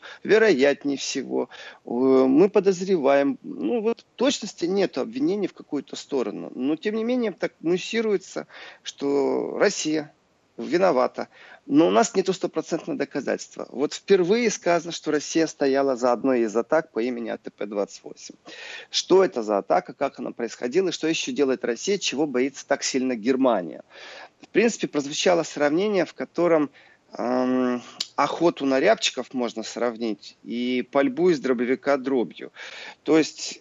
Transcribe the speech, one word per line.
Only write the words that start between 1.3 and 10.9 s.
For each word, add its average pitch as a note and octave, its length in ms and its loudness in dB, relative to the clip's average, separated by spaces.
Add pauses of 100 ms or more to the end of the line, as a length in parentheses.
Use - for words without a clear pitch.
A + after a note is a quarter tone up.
э, - 20 -14
мы C3 640 6
подозреваем. E3+ 920 2
Ну - 380 -4
вот A3 240 -4 (120)
точности A3+ 500 -2
нет F#3 320 0
обвинений C#3+ 480 -2
в - 80 -8
какую-то - 420 -8
сторону. G2+ 580 -6
Но C#3 220 -2
тем G#3+ 200 -6
не A3 80 -4
менее A#3 280 -2
так - 280 -8
муссируется, F#3 880 -2 (340)
что C3+ 760 -2
Россия D#3 560 0 (460)
виновата. B2+ 720 0 (360)